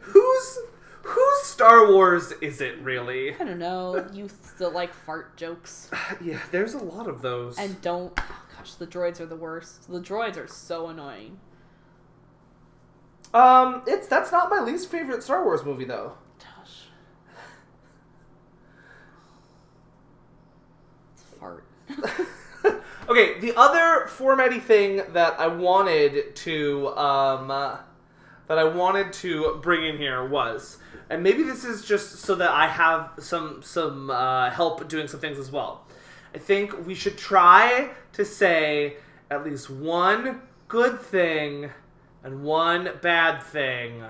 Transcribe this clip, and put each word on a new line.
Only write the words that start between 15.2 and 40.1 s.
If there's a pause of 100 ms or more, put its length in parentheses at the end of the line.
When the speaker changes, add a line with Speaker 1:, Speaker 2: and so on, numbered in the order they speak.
Speaker 1:
Star
Wars
movie,
though. (240)
Speaker 2:
Josh. (4000)
It's
a
fart. (240)
<laughs> (840)
Speaker 1:
Okay,
the
other
formatty
thing (120)
that
I
wanted
to,
um,
uh, (720)
that
I
wanted
to
bring
in
here
was, (300)
and
maybe
this
is
just
so
that
I
have (100)
some,
some,
uh,
help
doing
some
things
as
well. (480)
I
think
we
should
try (240)
to
say (340)
at
least
one (240)